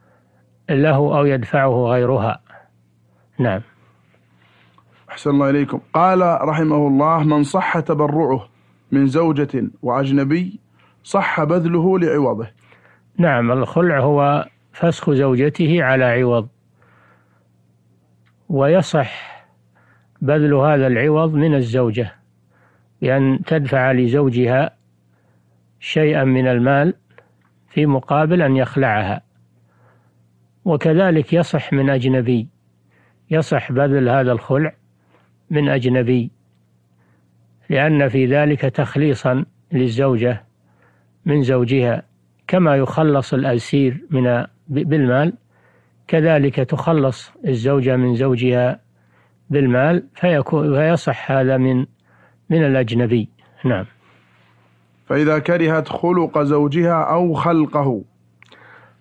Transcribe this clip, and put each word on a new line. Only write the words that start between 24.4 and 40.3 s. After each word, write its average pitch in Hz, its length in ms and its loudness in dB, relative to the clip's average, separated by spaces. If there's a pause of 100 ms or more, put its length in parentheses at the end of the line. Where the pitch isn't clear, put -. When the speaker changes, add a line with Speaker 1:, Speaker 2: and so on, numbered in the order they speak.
Speaker 1:
شيئاً 156 440 0
من 131 220 2
المال 135 480 2 (720)
في 151 180 0
مقابل 151 560 0
أن 135 140 2
يخلعها، 113 640 -2 (1400)
وكذلك 160 680 0
يصح 160 400 -2
من 135 180 0
أجنبي، 127 580 0 (840)
يصح 156 420 -2
بذل 135 360 0
هذا 127 240 0
الخلع 143 420 -4 (760)
من 147 180 0
أجنبي، 127 640 0 (1400)
لأن 143 380 2
في 131 180 0
ذلك 147 340 0
تخليصاً 135 840 -2 (280)
للزوجة 123 720 0 (800)